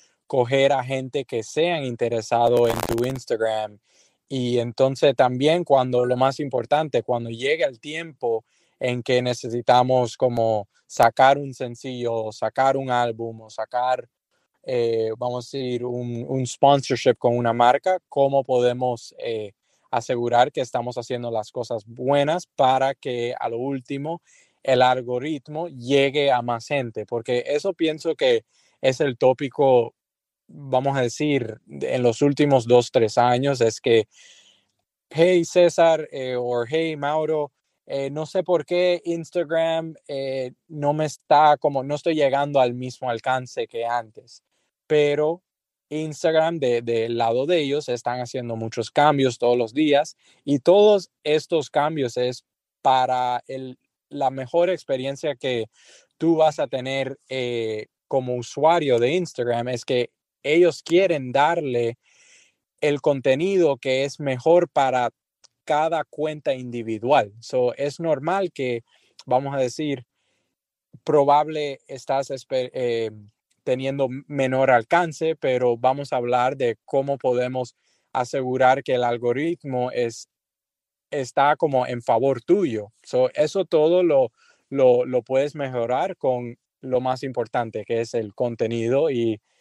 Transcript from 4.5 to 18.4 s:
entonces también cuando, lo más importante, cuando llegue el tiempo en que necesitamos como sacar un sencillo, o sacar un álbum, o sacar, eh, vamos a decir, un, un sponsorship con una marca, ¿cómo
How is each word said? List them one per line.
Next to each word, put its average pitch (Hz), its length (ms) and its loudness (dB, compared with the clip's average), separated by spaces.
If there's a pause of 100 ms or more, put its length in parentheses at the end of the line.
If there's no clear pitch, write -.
entonces 131 560 2
también 135 480 2
cuando, 127 420 2
lo 123 100 0
más 131 240 0
importante, 135 640 -2
cuando 117 260 -4
llegue 139 360 -2
el 131 140 -4
tiempo 147 680 -6 (360)
en 123 220 -4
que 123 200 0
necesitamos 123 960 0
como 113 520 0 (180)
sacar 135 520 4
un 139 160 -10
sencillo, 120 600 -6
o 110 180 -6
sacar 135 440 0
un 135 140 -4
álbum, 117 520 -2
o 110 80 -20
sacar, 123 580 -4 (540)
eh, 117 540 -2
vamos 123 360 -6
a 139 40 -6
decir, 123 280 -4
un, 123 420 -6
un 131 200 -4
sponsorship 135 720 4
con 120 200 0
una 120 160 0
marca, 127 460 2 (100)
¿cómo 139 340 2